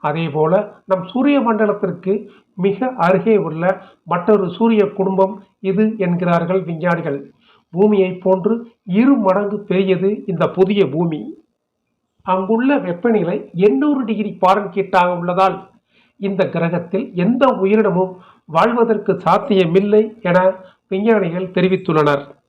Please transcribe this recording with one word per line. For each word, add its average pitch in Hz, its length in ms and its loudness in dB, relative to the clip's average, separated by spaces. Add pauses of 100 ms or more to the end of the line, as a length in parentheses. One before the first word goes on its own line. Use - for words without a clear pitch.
அதேபோல 156 840 -2
நம் 185 200 -2
சூரிய 269 360 2
மண்டலத்திற்கு 208 880 -2 (240)
மிக 202 420 -2
அருகே 190 400 2
உள்ள 170 460 -2 (220)
மற்றொரு 180 460 0
சூரிய 226 420 2
குடும்பம் 190 500 -2 (180)
இது 220 380 0
என்கிறார்கள் 175 640 0
விஞ்ஞானிகள். 160 680 -4 (400)
பூமியை 190 420 2
போன்று 185 540 -2 (180)
இரு 240 320 4
மடங்கு 202 440 0
பெரியது 190 680 0
இந்த 165 240 -2
புதிய 190 380 2
பூமி. 165 480 -4 (840)
அங்குள்ள 226 560 0
வெப்பநிலை 190 720 -2
எண்ணூறு 269 520 0
டிகிரி 208 360 -6
ஃபாரன்ஹீட்டாக 180 760 0
உள்ளதால் 180 520 -2 (460)
இந்த 196 320 -2
கிரகத்தில் 170 680 -4
எந்த 240 320 2
உயிரினமும் 196 720 0 (280)
வாழ்வதற்கு 214 760 0
சாத்தியமில்லை 196 1000 2
என 185 320 2 (340)
விஞ்ஞானிகள் 190 640 0
தெரிவித்துள்ளனர். 165 720 0 (240)